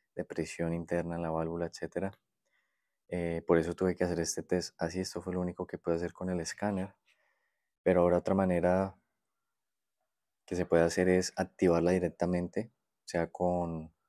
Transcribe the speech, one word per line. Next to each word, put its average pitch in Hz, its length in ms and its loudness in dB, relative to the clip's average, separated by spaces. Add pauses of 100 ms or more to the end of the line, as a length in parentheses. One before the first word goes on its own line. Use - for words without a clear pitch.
(140)
de 90 100 -8
presión 82 520 -4
interna 85 400 -4
en 85 80 -6
la 82 80 -4
válvula, 82 340 -4
etcétera. 87 460 -6 (960)
Eh, 85 400 -4
por 85 100 6
eso 82 160 0
tuve 90 220 0
que - 80 -2
hacer 87 160 0
este 82 240 -4
test - 340 -2
así. 85 220 -4
Esto 92 200 -6
fue 90 140 -6
lo 90 80 -2
único 90 240 -6
que 90 140 -10
pude 85 160 -2
hacer 85 180 -4
con 90 160 -8
el 90 100 -2
escáner. 95 540 -6 (880)
Pero 87 200 4
ahora 87 180 6
otra 92 160 0
manera 92 600 2 (1500)
que 92 100 -6
se 90 100 0
puede 82 180 6
hacer 92 260 4
es 92 260 4
activarla 87 560 2
directamente, 90 800 -2 (340)
sea 85 260 -2
con 87 600 -4 (160)